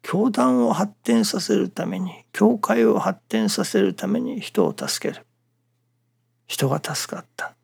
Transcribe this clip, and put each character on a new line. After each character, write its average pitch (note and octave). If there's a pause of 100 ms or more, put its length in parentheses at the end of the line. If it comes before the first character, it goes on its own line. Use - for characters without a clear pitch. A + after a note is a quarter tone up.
教 A3
団 A#3
を A3
発 G3 (100)
展 -
さ -
せ -
る -
た -
め -
に、 F#3
教 -
会 -
を G#3+
発 F#2+
展 A2
さ -
せ G3
る F#3+
た -
め A3+
に -
人 -
を -
助 -
け C3+
る。 - (1200)
人 -
が C#3
助 -
か -
っ - (100)
た。 -